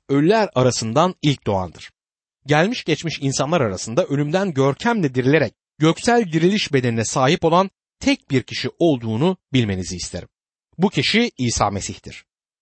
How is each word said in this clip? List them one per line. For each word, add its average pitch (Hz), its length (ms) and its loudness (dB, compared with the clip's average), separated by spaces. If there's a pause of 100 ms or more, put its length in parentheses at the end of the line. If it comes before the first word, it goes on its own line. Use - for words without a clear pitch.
ölüler 190 460 2
arasından 127 640 2
ilk 147 260 -2
doğandır. 92 440 -4 (540)
Gelmiş 160 380 0
geçmiş 165 380 -4
insanlar 143 400 0
arasında 113 440 -2
ölümden 151 480 -2
görkemle 139 640 0
dirilerek 131 380 2 (240)
göksel 180 540 2
diriliş 170 420 0
bedenine 117 320 0
sahip 147 400 0
olan 180 240 2 (300)
tek - 320 -2
bir 127 120 2
kişi - 260 -8 (100)
olduğunu 139 580 0 (160)
bilmenizi 95 420 0
isterim. 87 320 -12 (500)
Bu 190 120 2
kişi 214 480 0
İsa 117 320 0
Mesih'tir. - 560 -10 (360)